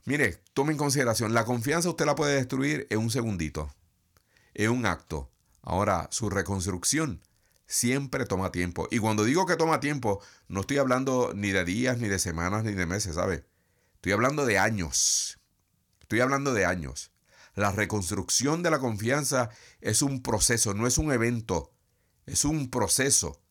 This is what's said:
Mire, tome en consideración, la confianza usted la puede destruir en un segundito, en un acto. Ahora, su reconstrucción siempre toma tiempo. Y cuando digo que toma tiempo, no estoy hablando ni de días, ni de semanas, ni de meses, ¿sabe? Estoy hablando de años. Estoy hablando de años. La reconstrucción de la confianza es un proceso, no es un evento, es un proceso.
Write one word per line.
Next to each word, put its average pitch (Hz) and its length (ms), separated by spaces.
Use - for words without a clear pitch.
Mire, 123 360
tome 143 160
en 147 80
consideración, 123 560
la 113 100
confianza 139 440
usted 160 160
la 147 100
puede 147 180
destruir 135 560
en 107 80
un 113 140
segundito, 82 600
en 110 160
un 120 160
acto. 78 420
Ahora, 92 480
su 104 220
reconstrucción 98 880
siempre 131 580
toma 92 260
tiempo. 87 380
Y 120 80
cuando 107 260
digo 156 220
que 175 120
toma 160 220
tiempo, 123 400
no 95 140
estoy 139 180
hablando 127 560
ni 101 160
de 95 120
días, 117 360
ni 117 80
de 98 100
semanas, 87 460
ni 107 100
de 90 140
meses, 90 280
¿sabe? 90 300
Estoy 92 180
hablando 135 320
de 107 120
años. 95 840
Estoy 110 200
hablando 139 320
de 98 120
años. 82 460
La 101 180
reconstrucción 104 920
de 170 80
la 151 80
confianza 123 720
es - 200
un 139 220
proceso, 110 500
no 110 140
es 120 100
un 156 140
evento, 113 600
es - 180
un 147 280
proceso. 120 800